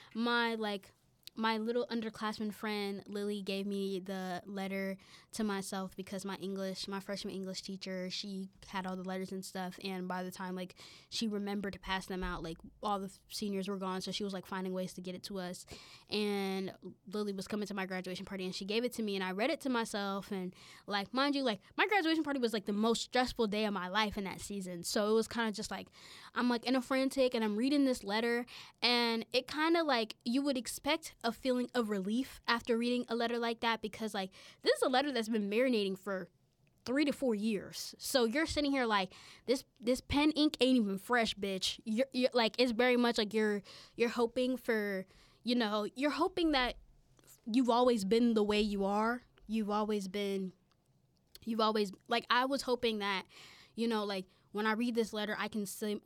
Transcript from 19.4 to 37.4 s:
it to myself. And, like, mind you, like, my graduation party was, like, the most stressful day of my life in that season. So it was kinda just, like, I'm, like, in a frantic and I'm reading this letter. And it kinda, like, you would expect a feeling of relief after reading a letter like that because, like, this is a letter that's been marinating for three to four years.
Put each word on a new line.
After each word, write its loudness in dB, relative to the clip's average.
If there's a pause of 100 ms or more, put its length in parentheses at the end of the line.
it 0
to -2
myself. -2
And, -4 (340)
like, -2
mind 4
you, 0
like, 0 (180)
my 6
graduation 4
party 0
was, 2
like, -2
the 0
most 2
stressful 2
day 0
of 0
my -4
life 2
in -4
that -8
season. -8
So 2
it 4
was 4
kinda -2
just, -6
like, -8 (460)
I'm, 2
like, 0
in 4
a 2
frantic 2
and 4
I'm 2
reading 4
this 0
letter. 0 (380)
And 4
it 2
kinda, 4
like, 0
you 2
would 2
expect -4
a 2
feeling 0
of 0
relief -2
after 2
reading 2
a -2
letter 0
like -2
that 0
because, -6
like, -2 (320)
this 4
is 0
a 4
letter 4
that's 0
been 0
marinating 2
for -6 (580)
three 2
to 2
four 2
years. -2